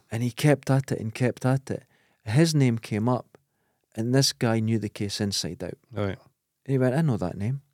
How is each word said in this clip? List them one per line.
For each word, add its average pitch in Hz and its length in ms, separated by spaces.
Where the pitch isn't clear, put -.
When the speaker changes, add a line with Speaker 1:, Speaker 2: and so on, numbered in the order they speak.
Speaker 1:
And 113 100
he 123 80
kept 139 400
at 135 220
it - 80
and 110 160
kept 123 320
at 135 240
it. - 120
His 156 280
name 127 240
came 110 320
up, - 300
and 120 180
this 135 200
guy 113 260
knew 110 180
the 104 120
case - 300
inside 98 440
out. - 160
Speaker 2:
Right. 104 280
Speaker 1:
And 135 80
he 135 40
went, 127 160
"I 160 80
know 135 160
that 90 200
name." 120 240